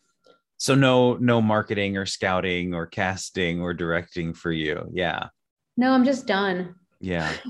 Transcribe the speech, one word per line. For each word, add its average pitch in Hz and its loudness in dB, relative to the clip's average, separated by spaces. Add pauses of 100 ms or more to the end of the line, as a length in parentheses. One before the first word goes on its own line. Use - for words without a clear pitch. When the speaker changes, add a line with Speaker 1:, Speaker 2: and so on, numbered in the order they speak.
(580)
Speaker 1:
So 139 2
no, 127 6
no 120 2
marketing 104 0
or 98 -4
scouting 92 -2
or 82 -4
casting 92 -4
or 87 -4
directing 85 -4
for 85 -6
you. 80 -4
Yeah. 87 -4 (480)
Speaker 2:
No, 254 2
I'm 254 4
just 269 0
done. 190 -2 (240)
Speaker 1:
Yeah. 82 -4 (180)